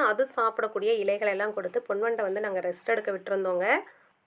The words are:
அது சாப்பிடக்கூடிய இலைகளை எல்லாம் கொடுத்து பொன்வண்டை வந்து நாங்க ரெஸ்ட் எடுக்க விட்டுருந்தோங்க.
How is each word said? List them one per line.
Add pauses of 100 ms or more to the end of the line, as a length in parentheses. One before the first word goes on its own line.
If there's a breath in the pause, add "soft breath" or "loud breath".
(120)
அது
சாப்பிடக்கூடிய (120)
இலைகளை
எல்லாம்
கொடுத்து
பொன்வண்டை
வந்து
நாங்க
ரெஸ்ட்
எடுக்க
விட்டுருந்தோங்க. (600 loud breath)